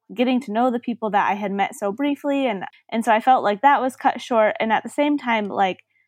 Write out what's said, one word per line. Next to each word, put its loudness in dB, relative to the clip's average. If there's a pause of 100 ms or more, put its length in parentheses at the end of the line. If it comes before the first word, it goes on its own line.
(140)
getting 2
to -8
know 2
the -2
people -6
that 2
I 0
had -6
met -2
so -4
briefly, -2
and, -4 (240)
and -2
so 4
I 4
felt 4
like 0
that 6
was -4
cut -2
short. 2
And 0
at 0
the -10
same 0
time, -2
like, -2 (280)